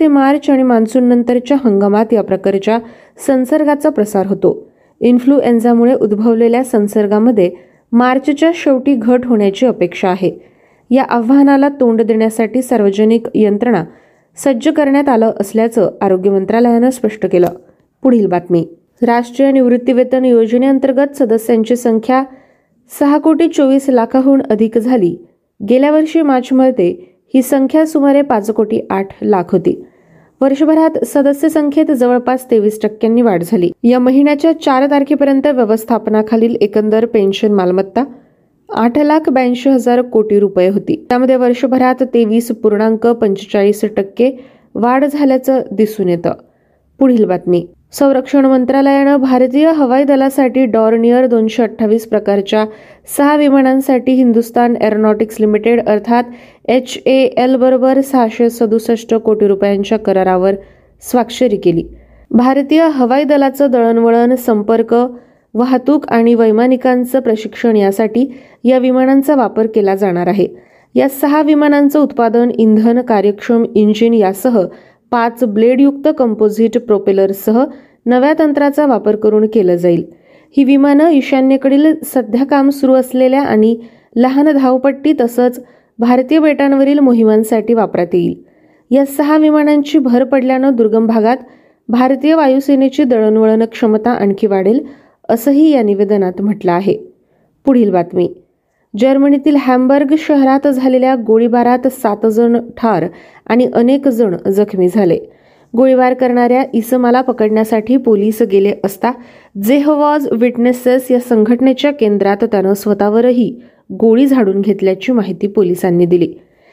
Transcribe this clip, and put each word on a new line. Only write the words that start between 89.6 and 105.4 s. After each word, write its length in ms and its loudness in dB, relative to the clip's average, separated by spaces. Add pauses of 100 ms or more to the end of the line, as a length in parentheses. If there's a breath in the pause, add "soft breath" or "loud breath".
भर 260 2
पडल्यानं 520 0
दुर्गम 300 0
भागात 300 0 (520 soft breath)
भारतीय 460 0
वायुसेनेची 720 0
दळणवळण 600 2
क्षमता 460 -2
आणखी 360 -2
वाढेल, 340 0 (480 loud breath)
असंही 420 2
या 120 2
निवेदनात 600 -2
म्हटलं 300 -2
आहे. 240 0 (720)
पुढील 240 2
बातमी. 420 -2 (680)
जर्मनीतील 560 2
हॅम्बर्ग 640 0
शहरात 500 0
झालेल्या 460 0 (120)
गोळीबारात 640 2
सात 380 -4
जण 300 2
ठार 480 -4 (420 loud breath)
आणि 280 0
अनेक 340 2
जण 280 0
जखमी 580 -2
झाले. 240 0 (580 soft breath)